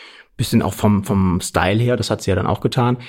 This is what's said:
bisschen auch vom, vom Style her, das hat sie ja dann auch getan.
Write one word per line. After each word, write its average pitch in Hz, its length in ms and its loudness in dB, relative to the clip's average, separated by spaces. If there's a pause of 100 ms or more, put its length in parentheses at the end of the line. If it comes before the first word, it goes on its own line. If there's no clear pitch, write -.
(360)
bisschen - 260 0
auch 95 120 -2
vom, 101 320 2
vom 92 340 2
Style 95 420 0
her, 123 140 2
das 107 140 -2
hat 92 120 -2
sie 101 100 -2
ja 90 40 2
dann 95 120 -2
auch - 120 -2
getan. 123 380 0 (120)